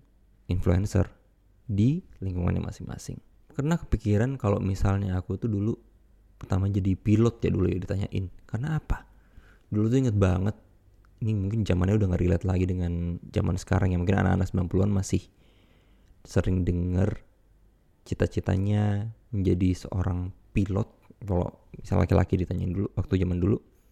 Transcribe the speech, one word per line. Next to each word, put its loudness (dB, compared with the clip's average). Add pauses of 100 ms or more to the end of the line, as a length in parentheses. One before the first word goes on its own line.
(460)
influencer 0 (560)
di 0 (160)
lingkungannya -2
masing-masing. -12 (320)
Pernah -2
kepikiran 0
kalau 0
misalnya 0
aku -6
tuh -2
dulu -2 (640)
pertama -2
jadi 0
pilot 2
ya 0
dulu 0
ya -2
ditanyain, -6 (240)
"Karena -4
apa?" -6 (640)
Dulu 2
tuh 2
inget 0
banget, 2 (640)
ini 0
mungkin 0
zamannya 4
udah 4
nggak 2
relate 2
lagi 2
dengan -2 (100)
zaman 0
sekarang 2
ya, 0
mungkin 2
anak-anak 2
sembilan -2
puluhan 2
masih 0 (1040)
sering 0
denger 0 (800)
cita-citanya 0 (160)
menjadi 0
seorang -4 (180)
pilot. -2 (320)
Kalau -2 (160)
misal 0
laki-laki 2
ditanyain -4
dulu, -4
waktu -2
zaman 0
dulu. 2 (300)